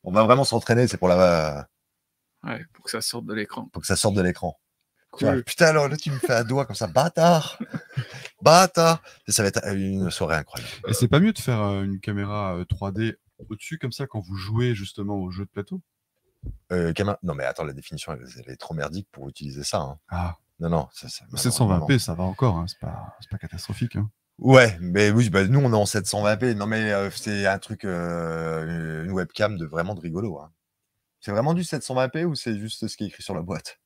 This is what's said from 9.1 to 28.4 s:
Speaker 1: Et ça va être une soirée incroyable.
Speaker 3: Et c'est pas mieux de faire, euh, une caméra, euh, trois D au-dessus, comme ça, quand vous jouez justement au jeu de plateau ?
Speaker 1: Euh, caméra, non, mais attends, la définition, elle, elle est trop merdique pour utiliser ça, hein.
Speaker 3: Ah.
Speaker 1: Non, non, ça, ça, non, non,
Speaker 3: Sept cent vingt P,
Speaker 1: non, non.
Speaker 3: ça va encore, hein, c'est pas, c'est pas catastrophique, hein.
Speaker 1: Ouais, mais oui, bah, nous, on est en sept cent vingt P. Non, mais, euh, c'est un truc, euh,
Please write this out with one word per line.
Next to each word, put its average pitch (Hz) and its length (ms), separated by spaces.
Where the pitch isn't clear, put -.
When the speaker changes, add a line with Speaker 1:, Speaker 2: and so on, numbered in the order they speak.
Speaker 1:
Et 107 60
ça 110 100
va 101 60
être - 240
une 95 380
soirée 80 260
incroyable. - 340
Speaker 3:
Et 107 40
c'est 113 160
pas 143 120
mieux 214 120
de - 60
faire, 117 240
euh, 98 220
une 98 160
caméra, 101 560
euh, 90 80
trois 98 280
D 110 240
au-dessus, 131 300
comme 120 140
ça, 139 140
quand 110 140
vous 92 160
jouez 110 380
justement 101 420
au 92 140
jeu 95 140
de - 60
plateau ? 131 300
Speaker 1:
Euh, 85 200
caméra, 101 300
non, 85 120
mais 67 100
attends, 69 200
la 71 80
définition, 71 400
elle, 64 140
elle 64 80
est 64 40
trop - 180
merdique 78 360
pour 69 180
utiliser 71 360
ça, - 140
hein. 71 200
Speaker 3:
Ah. 87 280
Speaker 1:
Non, 82 80
non, 82 240
ça, - 160
ça, - 160
non, - 80
non, 120 60
Speaker 3:
Sept 123 140
cent 123 140
vingt 90 140
P, 135 140
Speaker 1:
non, - 0
non. 120 40
Speaker 3:
ça 90 160
va 90 100
encore, 92 320
hein, 85 120
c'est - 100
pas, - 420
c'est - 100
pas 101 80
catastrophique, - 580
hein. 104 140
Speaker 1:
Ouais, 123 420
mais 98 300
oui, 113 200
bah, 95 160
nous, 135 140
on 123 120
est 110 40
en 101 100
sept 107 200
cent 104 160
vingt 107 140
P. 120 180
Non, 101 120
mais, 110 260
euh, 98 180
c'est 101 360
un 98 120
truc, - 260
euh, 82 1200